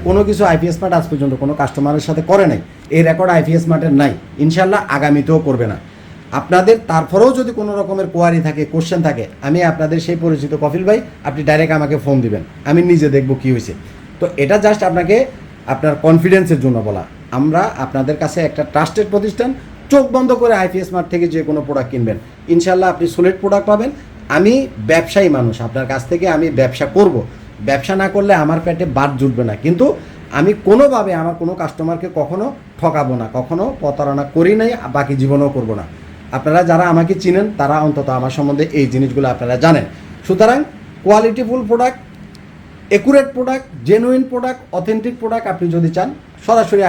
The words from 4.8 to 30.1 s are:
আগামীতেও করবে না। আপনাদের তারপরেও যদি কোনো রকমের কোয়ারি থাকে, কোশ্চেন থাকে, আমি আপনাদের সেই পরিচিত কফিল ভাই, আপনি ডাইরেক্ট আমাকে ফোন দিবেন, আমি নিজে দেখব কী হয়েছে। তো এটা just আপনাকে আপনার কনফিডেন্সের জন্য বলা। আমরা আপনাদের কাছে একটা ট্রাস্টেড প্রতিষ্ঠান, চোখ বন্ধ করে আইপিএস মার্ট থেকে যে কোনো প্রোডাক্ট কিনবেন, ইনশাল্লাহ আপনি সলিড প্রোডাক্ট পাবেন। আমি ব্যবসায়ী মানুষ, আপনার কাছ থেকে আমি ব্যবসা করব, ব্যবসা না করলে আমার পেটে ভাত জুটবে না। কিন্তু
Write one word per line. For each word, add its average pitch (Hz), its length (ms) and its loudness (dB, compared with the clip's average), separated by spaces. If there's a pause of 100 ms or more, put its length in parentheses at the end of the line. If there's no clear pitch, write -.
আগামীতেও 147 520 2
করবে 120 240 0
না। 90 60 -6 (640)
আপনাদের 185 360 4 (160)
তারপরেও 185 480 4
যদি 240 200 -2
কোনো 208 200 -4
রকমের 190 340 -4
কোয়ারি 170 340 2
থাকে, 151 160 -4 (100)
কোশ্চেন 165 340 -2
থাকে, 120 160 -2 (240)
আমি 160 120 2 (120)
আপনাদের 160 340 -2
সেই 175 180 -2
পরিচিত 147 280 0 (120)
কফিল 151 260 -2
ভাই, 220 100 4 (280)
আপনি 143 220 -6
ডাইরেক্ট 156 300 2
আমাকে 147 160 0 (100)
ফোন 139 200 2
দিবেন, 104 160 -2 (280)
আমি 165 120 4 (100)
নিজে 151 240 4
দেখব 135 160 2 (100)
কী 131 120 -2
হয়েছে। 107 200 -4 (460)
তো - 60 -2 (180)
এটা 165 120 2 (100)
just 208 240 2
আপনাকে 175 260 2 (580)
আপনার 151 200 0 (120)
কনফিডেন্সের 165 600 4
জন্য 127 120 2 (100)
বলা। 98 160 -4 (340)
আমরা 156 240 0 (220)
আপনাদের 135 380 -4
কাছে 165 180 -4 (100)
একটা 151 140 -4 (100)
ট্রাস্টেড 160 400 0
প্রতিষ্ঠান, 208 360 -2 (420)
চোখ 269 140 6 (100)
বন্ধ 262 140 2 (120)
করে 233 120 4 (100)
আইপিএস 185 300 -4
মার্ট 175 200 -4
থেকে 175 200 0
যে 160 160 -2
কোনো 151 180 -2
প্রোডাক্ট 135 260 -4
কিনবেন, 113 240 -2 (360)
ইনশাল্লাহ 185 400 2
আপনি 170 120 -2 (100)
সলিড 185 260 2
প্রোডাক্ট 202 300 0
পাবেন। 220 180 0 (480)
আমি 202 160 4 (360)
ব্যবসায়ী 165 480 2
মানুষ, 117 180 0 (120)
আপনার 131 240 -6
কাছ 131 100 -4 (100)
থেকে 175 140 -2 (100)
আমি 160 120 0 (120)
ব্যবসা 131 280 0 (100)
করব, 190 180 4 (540)
ব্যবসা 139 320 -2
না 196 140 0
করলে 202 180 4 (100)
আমার 160 220 0
পেটে 175 200 -2 (120)
ভাত 139 220 0
জুটবে 123 300 0
না। 107 40 -4 (100)
কিন্তু 170 220 2 (540)